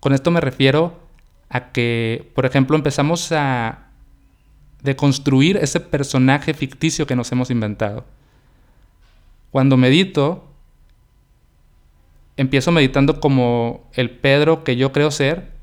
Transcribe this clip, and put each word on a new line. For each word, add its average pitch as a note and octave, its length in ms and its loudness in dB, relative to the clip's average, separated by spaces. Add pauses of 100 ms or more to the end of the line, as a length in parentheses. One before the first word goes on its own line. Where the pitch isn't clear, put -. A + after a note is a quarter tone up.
Con C#3 120 0
esto C#3 180 0
me E3+ 100 2
refiero C#3+ 600 0 (480)
a - 240 -8
que, A#2 640 -4
por C3+ 120 -2
ejemplo, C3+ 300 0
empezamos D3+ 560 -2
a C3 540 -4 (960)
deconstruir C#3 760 2
ese D3+ 240 -2
personaje C#3 760 0
ficticio D3+ 520 -4
que C3+ 100 -4
nos B2 160 -4
hemos B2+ 180 -2
inventado. A2 540 -4 (1500)
Cuando C3+ 260 4
medito, D3 680 2 (1900)
empiezo C3+ 360 0
meditando C#3+ 480 2
como A#2+ 720 0
el B2 180 -4
Pedro D3 540 2
que B2+ 120 0
yo C3 160 0
creo C#3+ 180 0
ser C#3+ 420 -4 (100)